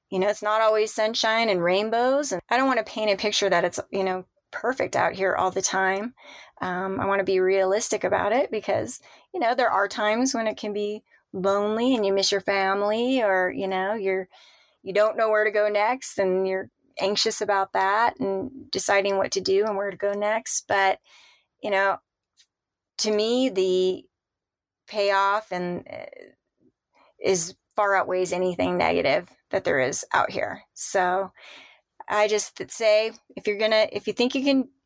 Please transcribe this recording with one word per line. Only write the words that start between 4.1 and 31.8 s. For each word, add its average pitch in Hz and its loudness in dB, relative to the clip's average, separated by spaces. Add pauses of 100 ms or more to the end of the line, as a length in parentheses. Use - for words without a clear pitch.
perfect - -4
out - 0
here 185 -2
all 185 0
the 190 -4
time. 190 -2 (480)
Um, 185 -4
I 196 -4
wanna 196 0
be 190 2
realistic 190 2
about 185 0
it 254 2
because, 220 -4 (340)
you 370 -6
know, 240 2
there 240 2
are 202 2
times 226 0
when 226 -2
it 208 -2
can 208 -8
be 208 -6 (300)
lonely 208 0
and 220 2
you 196 2
miss 196 0
your 196 0
family, 202 0
or, 185 2
you 196 -6
know, 190 -2
you're, 190 -2 (540)
you 185 -10
don't 254 2
know 220 2
where 214 4
to 214 2
go 208 2
next 214 -2
and 190 2
you're 190 -4 (300)
anxious 202 0
about 196 0
that 196 2
and - -6
deciding 196 0
what - -2
to 196 -2
do 190 2
and 214 -4
where 202 -4
to 175 -14
go 202 -2
next. 208 -2
But, 196 2 (640)
you - -6
know, 196 0 (1000)
to 214 0
me, 233 2
the 185 0 (840)
payoff 202 0
and, 180 -6
uh, - -14 (1120)
is 180 0 (200)
far 202 2
outweighs 185 0
anything 180 0
negative 170 0 (220)
that 190 -2
there 156 2
is 131 0
out - 0
here. - -6 (100)
So 185 0 (800)